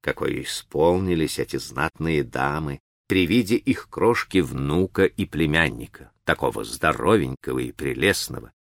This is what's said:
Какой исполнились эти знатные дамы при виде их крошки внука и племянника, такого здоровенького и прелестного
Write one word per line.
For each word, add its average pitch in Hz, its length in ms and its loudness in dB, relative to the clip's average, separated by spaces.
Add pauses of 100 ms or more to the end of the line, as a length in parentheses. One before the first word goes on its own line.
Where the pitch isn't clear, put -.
Какой 69 420 -2
исполнились 85 960 2
эти 71 180 -4
знатные 71 680 -2
дамы 71 560 -4 (260)
при 92 200 2
виде 110 300 2
их - 320 -2
крошки - 500 0
внука 73 680 0
и 95 200 0
племянника, 76 880 -2 (120)
такого 62 400 0
здоровенького 67 960 0
и 62 120 -6
прелестного 64 880 -2